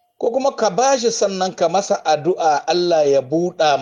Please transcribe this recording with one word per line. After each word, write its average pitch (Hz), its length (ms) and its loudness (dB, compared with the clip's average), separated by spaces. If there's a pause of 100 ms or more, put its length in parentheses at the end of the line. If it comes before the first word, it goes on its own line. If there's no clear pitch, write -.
(200)
Ko 226 120 0
kuma 269 240 0
ka 214 140 0
ba 254 300 2
shi 226 120 0
sannan 190 440 -2
ka 175 140 0
masa 196 340 -2
addu'a 156 640 0
Allah 165 400 2
ya 139 140 4
buɗa 156 600 0